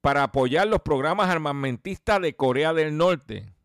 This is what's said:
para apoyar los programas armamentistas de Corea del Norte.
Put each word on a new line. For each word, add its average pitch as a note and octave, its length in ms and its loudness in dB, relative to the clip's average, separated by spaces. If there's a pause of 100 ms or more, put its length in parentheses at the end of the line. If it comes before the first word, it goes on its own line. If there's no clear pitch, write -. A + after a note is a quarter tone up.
para C#3+ 220 2
apoyar C3+ 440 2
los G#3+ 140 0
programas E3 480 0
armamentistas D3+ 920 -2
de D#3+ 140 -2
Corea C3+ 380 0
del D#3 240 0
Norte. G#2+ 560 -2 (100)